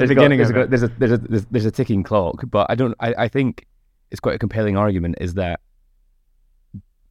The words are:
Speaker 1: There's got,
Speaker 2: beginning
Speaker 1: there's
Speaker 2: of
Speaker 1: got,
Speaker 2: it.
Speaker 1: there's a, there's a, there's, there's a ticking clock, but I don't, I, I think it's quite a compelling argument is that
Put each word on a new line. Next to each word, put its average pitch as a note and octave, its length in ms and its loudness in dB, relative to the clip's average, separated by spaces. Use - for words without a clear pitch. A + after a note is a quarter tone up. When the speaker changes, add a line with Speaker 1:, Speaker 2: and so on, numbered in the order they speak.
Speaker 1:
There's B2+ 40 2
got, C#3 60 2
Speaker 2:
beginning C#3 240 6
Speaker 1:
there's A#2 100 4
Speaker 2:
of A#2 60 -2
Speaker 1:
got, B2+ 80 2
Speaker 2:
it. A2 80 -2
Speaker 1:
there's A#2+ 120 2
a, A#2 40 2
there's A#2 240 0
a, A#2+ 60 4
there's, A2 280 -2
there's A2 200 -2
a A2 60 0
ticking G#2 320 -2
clock, F#2+ 460 -2
but G2+ 200 2
I A#2 60 -2
don't, A#2+ 240 0
I, A#2 180 -2
I A#2 100 0
think C3 380 -2
it's - 80 -12
quite - 160 -2
a - 40 -8
compelling G#2+ 380 -2
argument F#2 440 0
is F2 140 -6
that F2 240 -4